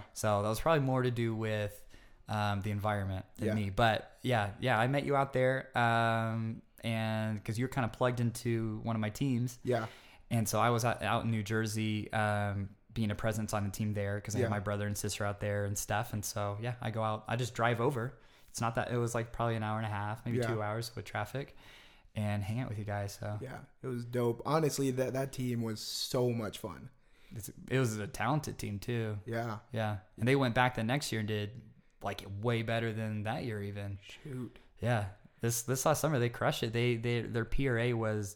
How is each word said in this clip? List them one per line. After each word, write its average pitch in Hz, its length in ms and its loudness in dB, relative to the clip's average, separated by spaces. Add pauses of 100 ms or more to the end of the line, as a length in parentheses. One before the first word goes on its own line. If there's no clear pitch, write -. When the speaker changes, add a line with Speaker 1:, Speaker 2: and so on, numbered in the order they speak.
(140)
Speaker 1:
So 104 280 2
that 107 60 2
was 110 120 0
probably 156 240 4
more 131 180 2
to 127 80 2
do 117 240 0
with, 107 460 -2 (480)
um, 104 340 0
the 107 80 -2
environment 101 540 0 (120)
than 107 120 0
Speaker 2:
Yeah. 107 60 2
Speaker 1:
me. 104 160 0
But 110 520 4
yeah, 110 280 2 (100)
yeah, 120 180 4
I 117 100 6
met 139 160 2
you 139 100 2
out 135 200 2
there, 131 440 2
um, 113 840 2 (200)
and 110 640 0
'cause 110 140 -2
you're 127 100 0
kinda 120 200 0
plugged 123 320 0
into 113 600 0
one 117 140 0
of 110 40 0
my 107 100 0
teams. 123 520 0
Speaker 2:
Yeah. 113 240 0 (440)
Speaker 1:
And 113 180 2
so 107 120 2
I 113 100 6
was 120 140 2
out, 117 180 2
out 107 220 2
in 113 60 2
New 110 120 0
Jersey, 110 720 0
um, 104 580 0 (220)
being 110 180 0
a 104 40 0
presence 107 380 0
on 104 120 0
the 98 60 0
team 104 240 -2
there 101 260 0
'cause 101 140 -4
I 123 40 0
Speaker 2:
Yeah. 127 80 4
Speaker 1:
had 110 40 0
my 104 100 2
brother 101 260 -2
and 104 100 -2
sister - 280 -2
out 101 160 -2
there 104 260 0
and 98 100 -2
stuff. 107 360 -2
And 107 120 -4
so, 101 360 -4
yeah, 120 200 -4
I 113 100 -2
go 110 140 -2
out, 107 240 -2
I 113 80 0
just 120 180 -2
drive 117 260 2
over. 127 380 0 (320)
It's - 100 -10
not 117 160 0
that, 123 160 0
it 123 60 0
was, 120 180 0
like, 113 160 -2
probably 117 240 2
an 110 80 -2
hour 107 140 0
and 110 80 -2
a 107 40 -2
half, 104 340 -4
maybe 120 140 0
Speaker 2:
Yeah. 120 80 2
Speaker 1:
two 113 160 0
hours 110 320 -4
with 104 100 -8
traffic, 120 520 -6 (580)
and 104 300 -2
hang 110 160 -2
out 131 80 -4
with 104 100 -6
you 104 60 -6
guys. 101 340 -4
So 104 240 -6
Speaker 2:
Yeah, 127 160 -10 (240)
it 127 60 -6
was 120 160 -4
dope. 120 420 0
Honestly, 139 460 2
that, 127 220 0
that 135 180 -2
team 123 280 -2
was 113 200 -4
so - 500 0
much 113 280 -2
fun. 90 300 -10 (460)
Speaker 1:
It's, 104 160 -10 (180)
it 127 120 2
was 117 180 2
a 104 80 -4
talented 120 500 -2
team 104 220 -6
too. 113 480 -2
Speaker 2:
Yeah. 113 320 -4 (140)
Speaker 1:
Yeah. 107 240 -2 (220)
And 117 100 2
they 135 80 6
went 131 180 2
back 127 220 4
the 113 80 0
next 131 260 0
year 113 100 0
and 107 80 -2
did, 107 320 -4 (400)
like, 98 240 -6 (180)
way 117 200 2
better 113 300 0
than 107 320 -2
that 113 200 -2
year 107 160 -4
even. 101 380 -6 (240)
Speaker 2:
Shoot. 127 340 -8 (240)
Speaker 1:
Yeah. 110 260 2 (340)
This, 117 220 0
this - 220 -2
last 151 160 4
summer, 147 200 2
they 120 80 4
crushed 120 340 0
it. 117 100 -2
They, 120 220 2
they, 117 280 0
their 110 220 -2
P - 220 2
R 123 120 2
A 120 140 2
was 107 440 0